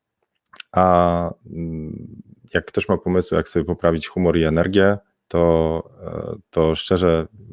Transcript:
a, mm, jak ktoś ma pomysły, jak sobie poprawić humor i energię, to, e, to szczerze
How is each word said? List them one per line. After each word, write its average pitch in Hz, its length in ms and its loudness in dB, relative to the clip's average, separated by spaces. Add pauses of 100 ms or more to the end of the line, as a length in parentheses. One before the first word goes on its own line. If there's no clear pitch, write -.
(720)
a, 87 580 4 (160)
mm, 82 760 -10 (320)
jak 87 100 -2
ktoś - 240 -6
ma 92 80 2
pomysły, 90 400 -2
jak 80 120 -2
sobie 80 160 -2
poprawić 85 440 -2
humor 87 280 0
i 82 80 2
energię, 95 540 2 (300)
to, 82 540 2 (200)
e, 80 340 -10 (140)
to 80 240 2
szczerze 85 520 0 (260)